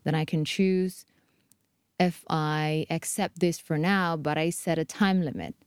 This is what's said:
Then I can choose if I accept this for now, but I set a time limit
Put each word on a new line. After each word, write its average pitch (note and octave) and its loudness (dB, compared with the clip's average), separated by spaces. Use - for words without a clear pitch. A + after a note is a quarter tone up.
Then D#3 0
I D#3 0
can D#3 0
choose F#3 0
if F3+ 0
I D#3 0
accept E3 -4
this F3 2
for D#3 -2
now, F3 2
but D3+ 0
I E3 0
set E3 -2
a D#3+ 0
time F#3+ 2
limit F2+ -6